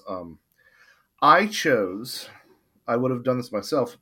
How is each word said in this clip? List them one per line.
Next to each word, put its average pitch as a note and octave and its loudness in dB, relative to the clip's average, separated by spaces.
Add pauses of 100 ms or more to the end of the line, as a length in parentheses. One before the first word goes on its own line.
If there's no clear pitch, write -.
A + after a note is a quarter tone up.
Um, F2 -12 (840)
I E3+ 6
chose, A#2 -2 (580)
I A#2+ 0
would B2+ 0
have A#2+ -4
done B2+ 0
this B2 -8
myself, A#2+ -4